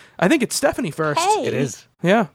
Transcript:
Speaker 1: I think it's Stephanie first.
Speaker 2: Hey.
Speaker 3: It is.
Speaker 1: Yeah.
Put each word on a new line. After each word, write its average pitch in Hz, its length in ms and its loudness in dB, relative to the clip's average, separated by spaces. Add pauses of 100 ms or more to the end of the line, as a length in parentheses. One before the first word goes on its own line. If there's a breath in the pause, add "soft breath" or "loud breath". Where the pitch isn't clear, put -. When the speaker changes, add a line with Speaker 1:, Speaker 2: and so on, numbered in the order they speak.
(200 loud breath)
Speaker 1:
I 170 80 2
think 262 160 4
it's - 120 -4
Stephanie 277 360 -2
first. 156 280 -2
Speaker 2:
Hey. 370 280 0
Speaker 3:
It - 60 -2
is. 131 320 -4 (160)
Speaker 1:
Yeah. 190 340 2